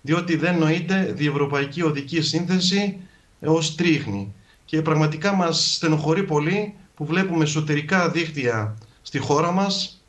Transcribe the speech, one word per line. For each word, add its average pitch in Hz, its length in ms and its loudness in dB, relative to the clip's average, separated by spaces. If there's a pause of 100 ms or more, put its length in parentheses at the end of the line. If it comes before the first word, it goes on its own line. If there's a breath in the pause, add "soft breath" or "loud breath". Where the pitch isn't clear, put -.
διότι 170 340 0
δεν 170 220 0
νοείται 170 580 2
διευρωπαϊκή 143 640 0
οδική 147 400 -2
σύνθεση 180 800 0 (460 loud breath)
ως 156 300 2
τρίχνη. 113 580 0 (320 soft breath)
Και 156 160 0
πραγματικά 156 520 0
μας 170 400 0
στενοχωρεί 156 500 0
πολύ 175 520 0 (200 loud breath)
που 151 100 -8
βλέπουμε 170 380 0
εσωτερικά 151 640 0
δίκτυα 123 680 -2 (240 soft breath)
στη - 160 -8
χώρα 156 340 2
μας 190 580 -2